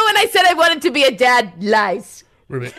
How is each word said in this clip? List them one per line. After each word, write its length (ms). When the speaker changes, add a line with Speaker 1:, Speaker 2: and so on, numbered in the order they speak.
Speaker 1:
when 120
I 140
said 140
I 80
wanted 300
to 80
be 120
a 80
dad? 500
Lies. 600
Speaker 2:
Ribbit. 320